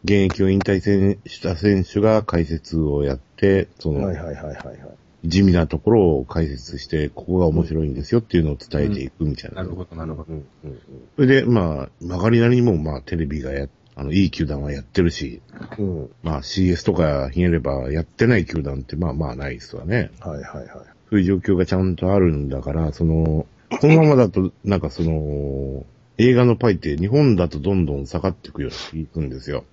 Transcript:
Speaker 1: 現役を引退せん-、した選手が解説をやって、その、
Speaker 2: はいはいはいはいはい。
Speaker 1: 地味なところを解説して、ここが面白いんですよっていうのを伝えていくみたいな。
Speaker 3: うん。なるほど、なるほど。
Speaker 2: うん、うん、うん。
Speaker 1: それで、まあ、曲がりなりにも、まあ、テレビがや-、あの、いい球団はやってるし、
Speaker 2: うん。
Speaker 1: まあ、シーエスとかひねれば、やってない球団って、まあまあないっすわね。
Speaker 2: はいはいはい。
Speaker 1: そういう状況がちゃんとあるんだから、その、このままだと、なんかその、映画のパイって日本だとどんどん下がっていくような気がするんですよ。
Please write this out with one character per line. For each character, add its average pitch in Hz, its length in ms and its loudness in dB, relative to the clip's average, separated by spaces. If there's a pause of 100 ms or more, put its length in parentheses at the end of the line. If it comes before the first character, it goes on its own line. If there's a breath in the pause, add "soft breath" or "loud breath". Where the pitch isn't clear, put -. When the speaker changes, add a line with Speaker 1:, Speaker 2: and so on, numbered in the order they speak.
Speaker 1:
現 98 300 2
役 98 100 0
を 95 60 4
引 98 100 4
退 95 220 0
せ 101 160 2
ん-、 98 280 0
し - 140 -18
た 90 160 -4
選 98 300 2
手 - 160 -2
が 110 220 4
解 85 220 0
説 80 320 -6
を 73 260 0
や 69 120 -2
っ 64 40 -14
て、 98 480 0 (120)
そ 80 120 -4
の、 98 120 -2
Speaker 2:
は 95 100 -4
い - 20 -6
は 76 80 -10
い - 20 -10
は 78 60 -10
い 73 40 -10
は 71 160 -12
い - 20 -12
は - 0 - (200)
い。 - 40 -20 (480)
Speaker 1:
地 85 180 2
味 95 100 6
な 82 140 4
と 78 120 -4
こ 107 120 2
ろ 90 260 6
を 65 80 -4
解 80 220 -2
説 67 300 -12
し - 100 -12
て、 76 200 -2
こ - 180 -12
こ 90 140 0
が 90 60 4
面 80 200 2
白 78 200 -2
い - 20 -4
ん 67 60 -4
で 69 100 -6
す - 100 -2
よ - 60 4
っ 110 40 -2
て - 140 -2
い 85 40 4
う - 20 2
の 76 80 0
を 69 60 -6
伝 73 300 -4
え - 20 -2
て 67 120 -4
い 65 80 -10
く - 140 -6
み 76 140 -2
た - 100 -16
い - 60 -14
な。 95 80 -10
Speaker 3:
う 87 40 -6
ん。 - 40 -12
な 87 60 -10
る - 20 -12
ほ 90 80 -10
ど、 82 100 -20
な 80 100 -10
る 76 100 -10
ほ 78 80 -14
ど。 80 100 -14
Speaker 2:
う - 20 -10
ん、 71 100 -12 (200)
う - 20 -12
ん、 - 40 -14
う - 20 -14
ん。 120 60 -18 (360)
Speaker 1:
そ 151 60 0
れ 131 60 6
で、 135 180 6
ま 87 380 2
あ、 - 60 -12 (120)
曲 87 200 -6
が 110 80 2
り 117 120 6
な 117 80 6
り 123 80 4
に 123 40 4
も、 110 160 4
ま 76 200 -4
あ、 65 40 -10
テ - 140 -8
レ 82 100 -2
ビ 73 160 -6
が 67 120 -8
や-、 69 140 -4 (280)
あ 69 80 -10
の、 69 80 -6
い 95 140 4
い - 60 0
球 80 140 -4
団 69 160 -6
は 71 120 -6
や 69 80 -8
っ - 20 -18
て - 180 -2
る 85 100 4
し、 65 300 -10 (380)
Speaker 2:
う - 20 -4
ん。 82 280 -6 (140)
Speaker 1:
ま 78 160 -4
あ、 67 40 -10
シ 95 220 -2
ー 90 80 4
エ - 20 2
ス - 80 -10
と 98 100 0
か 73 360 0
ひ 73 100 -4
ね 90 100 2
れ 82 100 2
ば、 67 320 -4
や 80 100 -2
っ - 20 -6
て - 240 -2
な 120 100 4
い 87 80 0
球 78 180 -6
団 67 160 -6
っ - 20 -10
て、 - 160 -12
ま 82 140 -4
あ - 20 -8
ま 73 180 -4
あ - 40 -10
な 139 160 -8
い - 40 -10
っ 113 60 -16
す - 160 -18
わ - 80 -14
ね。 101 340 -2
Speaker 2:
は 85 180 -12
い 71 40 -12
は - 200 -16
い 55 40 -16
は - 0 -
い。 - 20 -20 (420)
Speaker 1:
そ 107 80 2
う - 20 6
い - 20 4
う - 20 2
状 95 120 2
況 92 200 0
が 90 100 2
ち - 80 -2
ゃ 92 40 2
ん 92 180 0
と 92 180 0
あ 101 60 4
る 90 80 6
ん 71 220 0
だ 67 120 -6
か 71 120 -6
ら、 78 180 0
そ 82 140 -2
の、 80 400 0 (340 soft breath)
こ 147 80 4
の 160 160 8
ま 151 60 6
ま 143 60 6
だ 117 140 6
と、 92 220 0 (140)
な 101 120 2
ん - 40 0
か 76 80 -6
そ - 140 -4
の、 71 840 -4 (320)
映 123 160 6
画 123 100 4
の 117 120 4
パ 107 160 2
イ - 20 2
っ - 40 2
て 73 200 -4
日 90 100 -2
本 135 280 4
だ 85 120 2
と 76 120 -6
ど 95 140 -2
ん 90 120 2
ど 71 80 -4
ん 69 120 -6
下 82 140 -6
が 95 100 -2
っ 90 40 -4
て - 160 -16
い - 20 -20
く 71 100 -10
よ 67 60 -6
う - 40 -8
な - 40 -16
気 - 280 -10
が 71 100 -12
す 82 60 -6
る 76 60 -2
ん 65 40 -8
で 65 100 -12
す 67 100 -14
よ。 65 240 -6